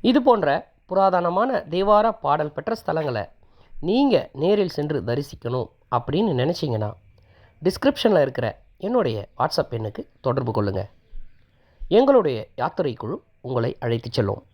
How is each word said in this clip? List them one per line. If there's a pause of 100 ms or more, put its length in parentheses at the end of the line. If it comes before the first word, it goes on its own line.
இது
போன்ற (160)
புராதனமான (100)
தேவார
பாடல்
பெற்ற (100)
ஸ்தலங்களை (500)
நீங்க
நேரில்
சென்று
தரிசிக்கணும் (200)
அப்படின்னு
நினைச்சீங்கன்னா, (720)
டிஸ்கிரிப்ஷன்ல
இருக்கிற (140)
என்னுடைய
WhatsApp
எண்ணுக்கு (140)
தொடர்பு
கொள்ளுங்க. (1000)
எங்களுடைய
யாத்திரை
குழு (180)
உங்களை
அழைத்துச்
செல்லும்.